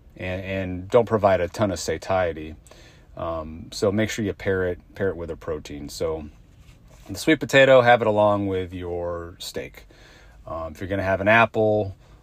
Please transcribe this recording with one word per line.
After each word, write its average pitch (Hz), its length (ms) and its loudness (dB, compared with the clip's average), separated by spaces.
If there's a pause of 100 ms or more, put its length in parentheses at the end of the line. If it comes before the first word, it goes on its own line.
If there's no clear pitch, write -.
(160)
and, 92 260 -8
and 92 460 -8
don't 120 180 6
provide 98 340 4
a 85 80 0
ton 104 220 -2
of 87 80 -4
satiety. 80 800 -4 (600)
Um, 82 560 -10
so 104 180 0
make 107 200 0
sure 110 140 -6
you 95 80 -2
pair 92 360 -2
it, 90 120 -6 (140)
pair 98 140 -2
it 82 80 -4
with 82 140 -10
a 78 60 -10
protein. 73 520 -10
So 80 400 -6 (800)
the 98 100 -10
sweet 156 220 2
potato, 135 400 6
have 120 200 6
it 117 60 0
along 104 420 2
with 92 240 -4
your 87 640 -8
steak. - 480 -14 (600)
Um, 80 260 -10
if - 80 -20
you're 95 80 -8
gonna 98 140 -2
have 95 180 0
an 98 80 2
apple, 107 680 2 (260)